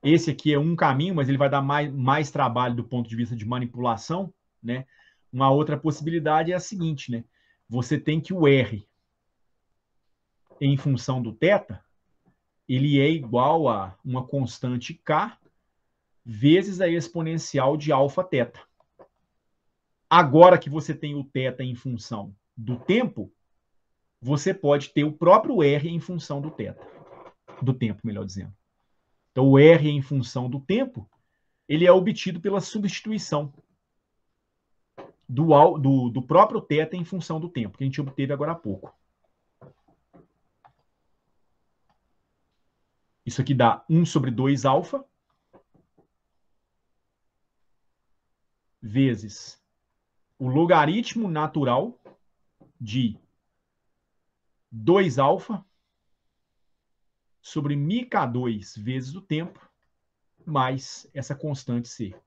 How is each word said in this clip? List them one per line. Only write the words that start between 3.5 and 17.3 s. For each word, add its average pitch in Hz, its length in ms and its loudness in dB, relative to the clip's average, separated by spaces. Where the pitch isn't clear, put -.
né? 123 240 -8
Uma 135 180 2
outra 151 260 0
possibilidade 156 760 -2
é - 20 -2
a 175 60 -4
seguinte, 165 500 -8
né? 117 140 -6
Você 123 300 -4
tem 156 220 -2
que 160 120 -10
o 175 140 2
R 127 420 2
em 139 160 2
função 131 440 -4
do 113 120 -8
teta, 170 520 -2
ele 139 320 2
é 143 100 4
igual 139 580 0
a 98 360 -4
uma 123 200 -6
constante 127 680 -6
K 160 420 -4
vezes 165 560 2
a 185 80 2
exponencial 160 880 -2